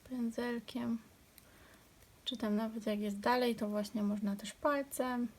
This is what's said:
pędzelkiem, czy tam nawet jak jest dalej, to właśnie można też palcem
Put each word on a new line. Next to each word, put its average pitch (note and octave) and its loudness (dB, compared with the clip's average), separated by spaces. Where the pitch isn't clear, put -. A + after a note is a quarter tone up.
pędzelkiem, A#3 -2
czy B3 -4
tam G#3 2
nawet A3 -2
jak G#3+ 0
jest G3+ -2
dalej, A#3+ 4
to A3 -2
właśnie G#3 0
można G3+ 2
też G#3 -8
palcem B3+ 0